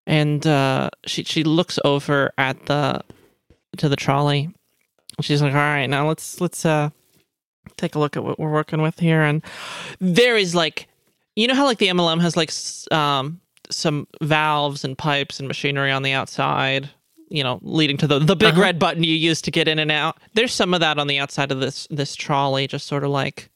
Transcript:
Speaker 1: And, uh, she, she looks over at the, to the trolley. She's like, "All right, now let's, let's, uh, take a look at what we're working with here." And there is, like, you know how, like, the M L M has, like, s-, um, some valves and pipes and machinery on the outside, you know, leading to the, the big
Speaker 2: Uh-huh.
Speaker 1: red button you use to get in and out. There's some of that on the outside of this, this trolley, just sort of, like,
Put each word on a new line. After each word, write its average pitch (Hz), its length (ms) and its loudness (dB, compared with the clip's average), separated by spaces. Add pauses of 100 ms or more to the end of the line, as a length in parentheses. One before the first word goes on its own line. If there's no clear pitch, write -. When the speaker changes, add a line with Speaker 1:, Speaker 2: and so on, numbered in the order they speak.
Speaker 1:
And, 147 400 0
uh, 135 440 2 (160)
she, - 180 -6
she - 200 -4
looks 160 400 0
over 143 540 2
at 131 300 -2
the, 143 340 0 (760)
to 151 120 0
the 139 60 2
trolley. 143 540 0 (720)
She's 147 200 0
like, 139 120 2
"All 147 60 4
right, 147 280 2
now 143 200 0
let's, - 340 -6
let's, - 240 -2
uh, 151 240 2 (880)
take 170 180 -4
a 151 40 0
look 147 180 0
at 131 60 -4
what - 160 -6
we're 156 120 -2
working 156 300 -2
with 156 180 -2
here." 160 220 4
And 151 220 2 (560)
there 226 360 4
is, 185 200 0
like, 160 320 -2 (480)
you 220 120 2
know 262 80 2
how, 277 100 4
like, 254 120 2
the 202 100 4
M 180 120 2
L 170 100 4
M 160 100 2
has, 170 160 2
like, 165 140 0
s-, - 420 -10
um, 147 480 0 (300)
some 151 380 -2 (140)
valves 147 640 0
and 135 140 -8
pipes 143 420 -2
and 139 80 -8
machinery 139 440 -2
on 135 120 -2
the 135 80 0
outside, 135 800 -2 (400)
you 151 140 -2
know, 123 180 -2
leading 151 360 0
to 156 100 0
the, 139 120 2
the 156 160 4
big 165 180 4
Speaker 2:
Uh-huh. 175 80 6
Speaker 1:
red 180 180 2
button 165 240 0
you 160 120 2
use 160 280 0
to - 80 -4
get 160 160 0
in 156 120 0
and 151 120 0
out. 151 260 -2 (160)
There's 240 200 0
some 180 200 0
of 175 80 0
that 151 180 2
on 143 80 -2
the 139 120 0
outside 139 320 -2
of 131 80 -2
this, 135 300 -4
this 143 260 -4
trolley, 139 520 0
just - 200 -8
sort 143 160 -4
of, 143 80 -2
like, 139 440 -4